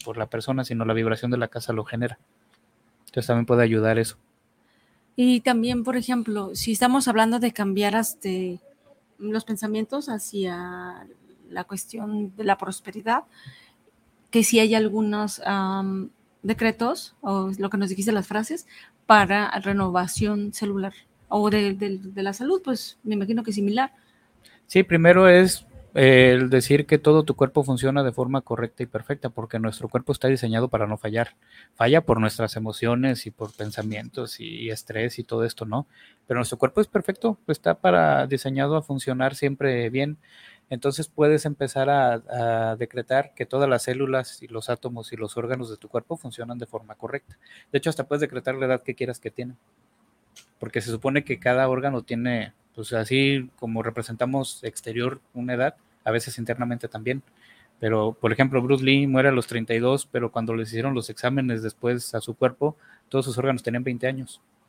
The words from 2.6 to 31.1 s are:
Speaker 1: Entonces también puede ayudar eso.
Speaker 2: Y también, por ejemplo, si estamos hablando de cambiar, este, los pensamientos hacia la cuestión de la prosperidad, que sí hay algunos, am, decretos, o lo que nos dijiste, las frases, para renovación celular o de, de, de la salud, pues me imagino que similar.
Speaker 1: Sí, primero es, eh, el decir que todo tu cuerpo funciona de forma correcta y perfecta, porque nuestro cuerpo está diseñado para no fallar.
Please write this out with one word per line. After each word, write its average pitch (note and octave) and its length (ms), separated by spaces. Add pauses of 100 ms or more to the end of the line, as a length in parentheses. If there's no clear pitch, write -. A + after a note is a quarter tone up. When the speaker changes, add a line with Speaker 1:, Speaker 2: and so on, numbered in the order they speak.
Speaker 1:
Entonces - 260
también A#2 200
puede A#2+ 180
ayudar A2+ 340
eso. A2+ 200 (1000)
Speaker 2:
Y B3 240
también, A#3+ 420
por B3 140
ejemplo, A3 580
si - 160
estamos B3 380
hablando A3+ 320
de A#3 120
cambiar, G3+ 440
este, F#3 640 (580)
los G#3+ 260
pensamientos A3 640
hacia F3+ 1000 (420)
la F3+ 140
cuestión G#3 720
de G#3+ 80
la G3 120
prosperidad, G#3 680 (1080)
que A3+ 140
sí A#3 160
hay A3 160
algunos, G#3+ 680
am, F#3+ 640 (340)
decretos, A3+ 760
o G3 380
lo G3 100
que G3+ 100
nos G3 100
dijiste, G3 240
las G3 160
frases, D#4 380 (400)
para G#3 440 (100)
renovación G3 920
celular G3 420 (340)
o G#3 220
de, G3+ 240
de, G3 240
de G3 240
la G3 100
salud, D4 320
pues - 380
me G#3+ 120
imagino G#3 280
que A3 100
similar. G#3 400 (760)
Speaker 1:
Sí, F#3+ 180
primero F3+ 440
es, F3+ 380 (280)
eh, C3 380
el B2+ 160
decir C#3+ 380
que D3+ 120
todo D3+ 260
tu D3+ 100
cuerpo C#3 300
funciona C3+ 400
de B2 80
forma C3 280
correcta A#2+ 440
y - 20
perfecta, C3 420
porque A2+ 300
nuestro A2 300
cuerpo B2+ 240
está C3 160
diseñado A#2+ 400
para G#2+ 180
no G#2+ 100
fallar. A2+ 400 (380)